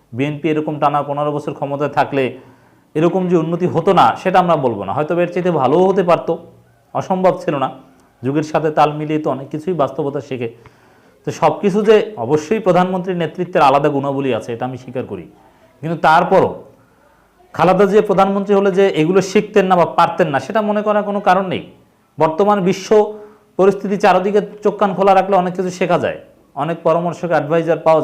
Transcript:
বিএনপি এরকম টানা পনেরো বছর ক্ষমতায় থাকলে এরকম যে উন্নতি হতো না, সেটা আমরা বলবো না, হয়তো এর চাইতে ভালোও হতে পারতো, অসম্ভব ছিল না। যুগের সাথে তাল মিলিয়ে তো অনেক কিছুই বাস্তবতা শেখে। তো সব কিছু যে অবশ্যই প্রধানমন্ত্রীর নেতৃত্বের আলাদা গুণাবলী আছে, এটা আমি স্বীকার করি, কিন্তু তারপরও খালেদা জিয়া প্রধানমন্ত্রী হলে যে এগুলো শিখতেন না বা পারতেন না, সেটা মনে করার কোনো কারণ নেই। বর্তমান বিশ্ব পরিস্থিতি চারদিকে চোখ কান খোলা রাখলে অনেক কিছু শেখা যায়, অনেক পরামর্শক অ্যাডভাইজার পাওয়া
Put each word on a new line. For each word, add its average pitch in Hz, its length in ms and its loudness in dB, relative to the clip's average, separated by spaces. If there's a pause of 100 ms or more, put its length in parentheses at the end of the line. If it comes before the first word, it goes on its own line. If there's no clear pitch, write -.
(180)
বিএনপি 147 360 -4
এরকম 156 280 -4
টানা 147 180 2 (100)
পনেরো 147 260 -4
বছর 147 240 -6
ক্ষমতায় 139 400 -4
থাকলে 135 240 -2 (720)
এরকম 170 260 0 (100)
যে 180 120 4
উন্নতি 170 220 -2 (100)
হতো 165 240 2
না, 131 60 6 (160)
সেটা 185 220 0
আমরা 170 120 2 (100)
বলবো 104 220 -2
না, 98 100 -6
হয়তো 151 160 -4 (100)
এর 175 100 -2
চাইতে 180 180 -2 (100)
ভালোও 147 280 2
হতে 190 200 0
পারতো, 165 240 0 (600)
অসম্ভব 185 400 0 (100)
ছিল 156 200 -2
না। 131 60 -4 (560)
যুগের 151 260 -2
সাথে 156 260 -2
তাল 151 120 4 (100)
মিলিয়ে 151 240 -2
তো 160 120 -4
অনেক 135 180 -12
কিছুই 160 280 -6
বাস্তবতা 139 460 -4
শেখে। 120 220 -8 (720)
তো 151 60 -8 (100)
সব 156 220 2
কিছু 202 180 0 (100)
যে 214 60 8 (300)
অবশ্যই 151 420 0
প্রধানমন্ত্রীর 180 560 0
নেতৃত্বের 175 460 -2
আলাদা 143 260 2
গুণাবলী 139 420 -2
আছে, 110 180 -10
এটা 120 140 -8
আমি 131 140 -10
স্বীকার 123 280 -10
করি, 90 140 -10 (560)
কিন্তু 160 160 -6 (100)
তারপরও 170 420 4 (1080)
খালেদা 185 320 4
জিয়া 208 200 4
প্রধানমন্ত্রী 196 500 2
হলে 196 200 2
যে 196 60 6 (160)
এগুলো 185 180 2 (120)
শিখতেন 208 380 2
না 185 120 4
বা 156 60 2 (120)
পারতেন 165 340 2
না, 170 120 -2
সেটা 214 140 -4 (100)
মনে 208 180 -2
করার 208 220 0
কোনো 202 100 -4 (100)
কারণ 190 240 2
নেই। 92 100 -6 (540)
বর্তমান 196 400 2 (120)
বিশ্ব - 200 -4 (720)
পরিস্থিতি 196 440 0
চারদিকে 196 380 2 (220)
চোখ 202 160 0
কান 202 180 2
খোলা 196 220 4
রাখলে 190 220 2
অনেক 180 160 -4
কিছু 180 220 -4
শেখা 175 240 2
যায়, 82 140 -4 (460)
অনেক 165 220 -4
পরামর্শক 170 480 0
অ্যাডভাইজার 156 540 0
পাওয়া 160 160 4